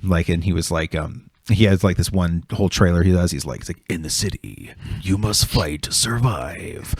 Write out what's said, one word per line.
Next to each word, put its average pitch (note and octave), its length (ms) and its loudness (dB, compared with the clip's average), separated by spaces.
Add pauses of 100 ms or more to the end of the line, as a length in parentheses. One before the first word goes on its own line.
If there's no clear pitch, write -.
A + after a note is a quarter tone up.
Like, F2 260 2
and E2+ 160 0
he F#2 80 2
was E2 180 0
like, D#2+ 240 -2
um, D#2 360 -8 (180)
he A2 160 6
has, G2 180 4
like, F#2 140 4
this - 160 0
one E2+ 400 0
whole G2+ 160 0
trailer F2 340 4
he F#2 100 6
does. F2+ 200 4
He's C#2 120 -6
like, - 160 -8
it's - 80 -12
like, - 200 -10
In E2+ 140 -4
the D#2 80 -8
city, - 640 -6 (300)
you F#2+ 160 0
must G#2 280 0
fight D#2 360 0
to - 100 -8
survive. - 1080 -2